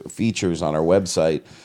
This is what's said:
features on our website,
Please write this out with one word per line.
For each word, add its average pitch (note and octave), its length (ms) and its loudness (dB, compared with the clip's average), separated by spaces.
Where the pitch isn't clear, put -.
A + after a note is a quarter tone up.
features F#2 520 -2
on D2+ 140 -2
our D#2+ 80 0
website, E2 580 2